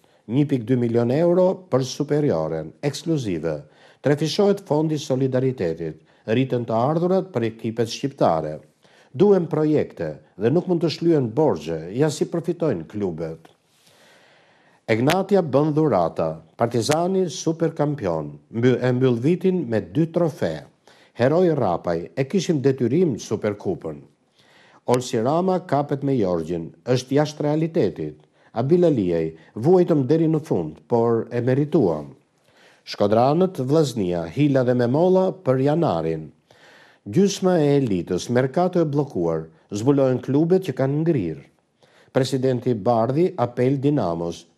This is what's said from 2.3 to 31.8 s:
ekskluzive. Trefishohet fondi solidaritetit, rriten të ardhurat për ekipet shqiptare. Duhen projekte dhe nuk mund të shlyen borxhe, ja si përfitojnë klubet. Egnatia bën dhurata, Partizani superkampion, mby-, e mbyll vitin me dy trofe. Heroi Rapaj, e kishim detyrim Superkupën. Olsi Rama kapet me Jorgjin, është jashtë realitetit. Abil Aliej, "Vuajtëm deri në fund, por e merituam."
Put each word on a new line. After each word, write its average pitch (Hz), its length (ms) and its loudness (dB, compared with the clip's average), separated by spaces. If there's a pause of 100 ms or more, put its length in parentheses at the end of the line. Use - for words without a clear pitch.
ekskluzive. 98 800 -4 (360)
Trefishohet 165 640 2
fondi 156 340 0
solidaritetit, 123 1040 -2 (240)
rriten 123 400 0
të 113 60 -6
ardhurat 170 640 0
për 117 160 -2
ekipet 113 400 -4
shqiptare. 80 680 -2 (500)
Duhen 185 400 4
projekte 143 680 -2 (180)
dhe 110 160 2
nuk 175 140 0
mund 175 160 0
të 196 100 0
shlyen 147 400 0
borxhe, 82 640 -2
ja 151 160 2
si 170 160 -2
përfitojnë 160 560 -2
klubet. 82 640 -6 (1400)
Egnatia 175 560 2
bën 147 320 0
dhurata, 87 680 0 (140)
Partizani 151 680 0
superkampion, 143 1120 -4 (160)
mby-, 120 240 4
e 127 140 0
mbyll 123 260 2
vitin 180 480 0
me 113 140 0
dy 147 340 -2
trofe. 101 480 -2 (560)
Heroi 160 320 2
Rapaj, 87 640 -2
e 135 100 -2
kishim 156 380 0
detyrim 131 560 0
Superkupën. 95 800 -6 (880)
Olsi 123 320 0
Rama 175 480 0
kapet 139 360 -2
me 139 120 -2
Jorgjin, 87 560 -2 (140)
është 127 340 -2
jashtë 147 240 -2
realitetit. 147 760 -2 (360)
Abil 151 320 2
Aliej, 87 520 0 (180)
"Vuajtëm 165 520 4
deri 160 200 2
në 156 160 0
fund, 87 460 -4
por 117 420 2
e 120 100 -4
merituam." 120 720 0 (720)